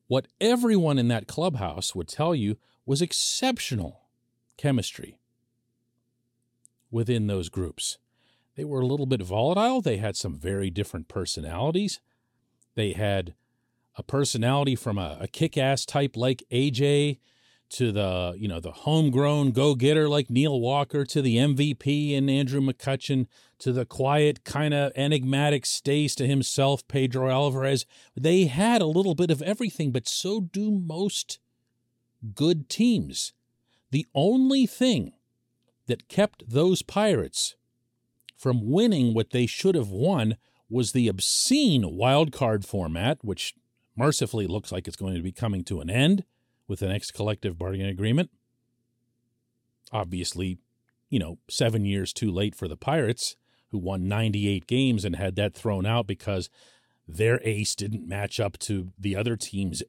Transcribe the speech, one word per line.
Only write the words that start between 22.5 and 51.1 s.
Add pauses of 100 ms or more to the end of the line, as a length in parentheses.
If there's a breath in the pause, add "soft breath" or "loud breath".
McCutchen, (320 soft breath)
to
the
quiet,
kinda
enigmatic,
stays
to
himself
Pedro
Alvarez. (280 soft breath)
They
had
a
little
bit
of
everything,
but
so
do
most (960)
good
teams. (600)
The
only
thing (720)
that
kept
those
Pirates (800)
from
winning
what
they
should
have
won (320)
was
the
obscene
wild
card
format,
which (400)
mercifully
looks
like
it's
going
to
be
coming
to
an
end (420)
with
the
next
collective
bargaining
agreement. (1600)
Obviously, (500)
you